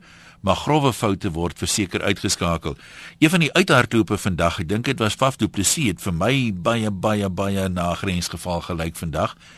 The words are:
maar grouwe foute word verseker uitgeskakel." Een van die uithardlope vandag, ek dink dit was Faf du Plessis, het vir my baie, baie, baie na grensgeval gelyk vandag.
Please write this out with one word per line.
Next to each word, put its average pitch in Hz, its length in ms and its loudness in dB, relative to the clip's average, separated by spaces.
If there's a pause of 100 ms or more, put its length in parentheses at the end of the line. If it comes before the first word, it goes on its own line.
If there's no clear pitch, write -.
(420)
maar 98 140 2
grouwe 143 380 2
foute 101 380 0
word 85 260 -4
verseker 95 440 -2
uitgeskakel." 87 760 -2 (420)
Een 156 100 6
van 180 100 2
die 151 140 2
uithardlope 117 640 4
vandag, 85 420 0
ek 85 80 -4
dink 110 180 -2
dit 135 140 -2
was 107 140 0
Faf 135 220 0
du 107 120 0
Plessis, 113 400 0
het 87 140 -2
vir 95 120 -2
my 113 400 0
baie, 110 380 0
baie, 101 380 0
baie 98 400 -2
na 87 240 -2
grensgeval 87 680 -4
gelyk 85 340 -6
vandag. 85 400 -4 (220)